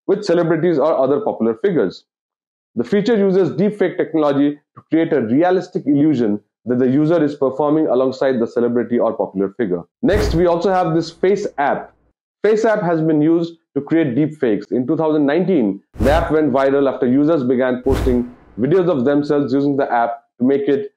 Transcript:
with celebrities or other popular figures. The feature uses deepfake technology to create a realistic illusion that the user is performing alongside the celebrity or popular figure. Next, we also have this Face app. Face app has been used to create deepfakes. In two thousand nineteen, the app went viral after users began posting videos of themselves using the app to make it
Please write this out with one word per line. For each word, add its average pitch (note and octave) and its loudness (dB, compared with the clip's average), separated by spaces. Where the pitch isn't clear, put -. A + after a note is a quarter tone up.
with F#3+ -2
celebrities E3+ 0
or D#3 0
other C3+ 2
popular A2+ -2
figures. A#2+ -2
The A#2 -2
feature G#3 0
uses F#3+ 2
deepfake F#3 -2
technology D3 0
to - -20
create D#3+ 0
a C#3+ 2
realistic F3 0
illusion C3 2
that B2 0
the C3 2
user D3+ 2
is D3 -2
performing D3 0
alongside C3 0
the A2+ 0
celebrity A#2+ -2
or G#2+ 0
popular F#2+ -4
figure. F2+ -4
Next, E3 0
we F3 2
also E3+ 0
have F3+ 0
this D#3+ -2
Face G3 -2
app. C3 -2
Face A3 2
app G#3+ 0
has E3 0
been D#3 2
used E3+ 0
to C#3 -2
create D3 0
deepfakes. C#3+ -2
In B2 -2
two D#3+ 0
thousand D#3 0
nineteen, C#3+ 0
the B2 2
app D#3 0
went D3+ 0
viral C3+ 2
after B2+ -2
users D3 2
began B2+ 0
posting B2 0
videos E3 2
of C3+ 0
themselves C#3+ 0
using C#3 0
the C3+ -2
app A#2+ -2
to B2 0
make C#3 2
it C#3 -2